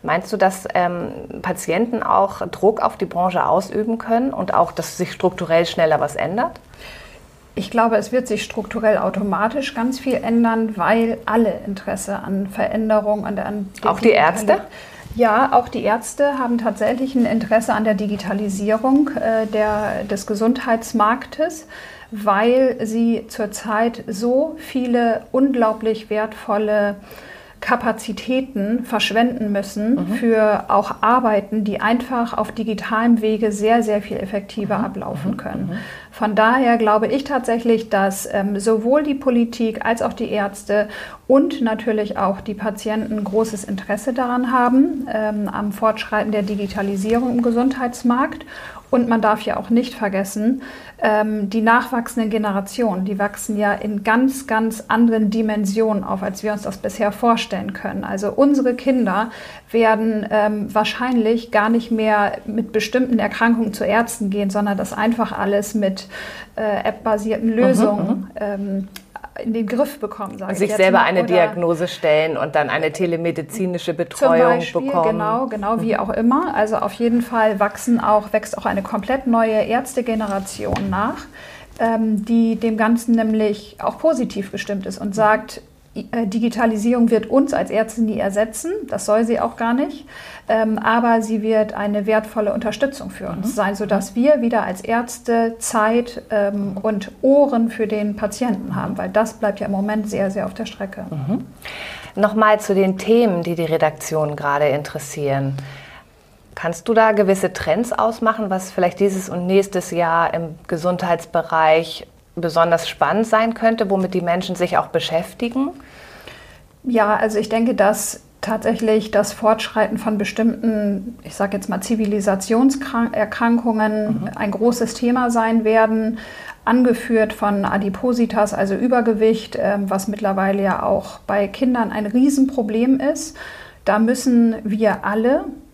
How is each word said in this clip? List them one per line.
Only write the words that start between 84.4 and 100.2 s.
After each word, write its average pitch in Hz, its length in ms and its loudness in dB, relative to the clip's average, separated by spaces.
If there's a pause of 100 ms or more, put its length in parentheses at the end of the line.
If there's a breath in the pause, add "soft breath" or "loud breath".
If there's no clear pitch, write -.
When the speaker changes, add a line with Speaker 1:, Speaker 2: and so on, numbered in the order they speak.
Speaker 2:
gestimmt 196 360 -6
ist 190 140 -8
und 202 100 -4
Speaker 1:
Mhm. - 20 -10
Speaker 2:
sagt, 214 480 2 (360)
i-, - 160 -10
äh, 233 140 0
Digitalisierung 233 840 2
wird 220 160 4
uns - 280 2
als 185 160 -2
Ärzte 226 320 0
nie 220 160 0
ersetzen, 220 540 -2 (160)
das - 180 -6
soll 220 180 4
sie 226 160 0
auch 233 160 -2
gar 233 160 0
nicht, 277 320 -2 (460 loud breath)
ähm, 220 280 2
aber 226 440 2
sie 220 200 -2
wird 214 300 2
eine 208 340 -2
wertvolle 214 460 0
Unterstützung 240 580 -2
für - 180 -12
uns 190 200 -6
Speaker 1:
Mhm. 262 40 -4
Speaker 2:
sein, 202 220 -2
sodass 196 400 -2
Speaker 1:
Mhm. - 20 -4
Speaker 2:
wir 269 260 4
wieder 233 220 2
als 185 180 -8
Ärzte 233 760 -2
Zeit, 233 640 0 (100)
ähm, 202 500 0
und 214 300 -2 (120)
Ohren 269 480 4
für 220 160 -2
den 208 300 -2
Patienten 214 600 -4
haben, - 220 -4
weil 180 100 -4
das 220 260 2
bleibt 202 260 -4
ja 208 60 -4
im 202 60 -2
Moment 208 380 -2
sehr, 196 200 0